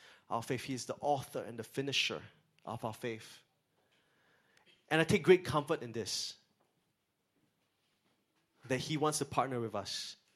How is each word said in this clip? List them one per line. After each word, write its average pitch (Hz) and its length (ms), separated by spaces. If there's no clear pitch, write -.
our 117 100
faith. 120 220
He 135 100
is 120 120
the 127 140
author 135 480
and 117 120
the 110 40
finisher 135 580
of 110 180
our 110 100
faith. - 480
And 160 120
I 165 40
take 170 180
great 180 200
comfort 147 380
in 120 100
this, - 440
that 131 100
He 147 180
wants 151 240
to 143 60
partner 127 340
with 110 160
us. - 420